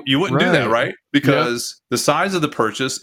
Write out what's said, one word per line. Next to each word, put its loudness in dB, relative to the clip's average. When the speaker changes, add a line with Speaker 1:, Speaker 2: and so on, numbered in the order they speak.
Speaker 1:
you 2
wouldn't 0
do 2
that, 4
Speaker 2:
Right. -2
Speaker 1:
right? 2
Speaker 2:
Yep. -10
Speaker 1:
Because 0
the 0
size 0
of -2
the 0
purchase -4